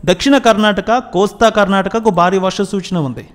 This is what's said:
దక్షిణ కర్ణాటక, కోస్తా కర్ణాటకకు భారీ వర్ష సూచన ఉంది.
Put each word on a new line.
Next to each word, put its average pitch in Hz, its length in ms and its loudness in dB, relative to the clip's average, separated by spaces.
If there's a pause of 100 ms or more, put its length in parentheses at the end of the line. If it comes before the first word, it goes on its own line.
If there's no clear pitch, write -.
దక్షిణ 254 340 2
కర్ణాటక, 214 600 2 (160)
కోస్తా 202 340 2
కర్ణాటకకు 202 600 0
భారీ 180 280 0
వర్ష 185 240 -4
సూచన 190 360 -4
ఉంది. 120 260 -6 (100)